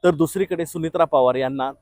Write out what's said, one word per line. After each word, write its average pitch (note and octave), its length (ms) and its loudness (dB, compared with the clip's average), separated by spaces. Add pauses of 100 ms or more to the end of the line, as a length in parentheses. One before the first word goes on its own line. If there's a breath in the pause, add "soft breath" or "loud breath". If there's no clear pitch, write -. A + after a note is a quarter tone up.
तर F3+ 60 6
दुसरीकडे E3 560 -2
सुनित्रा E3 380 -2
पवार B2+ 300 2
यांना C3 480 -4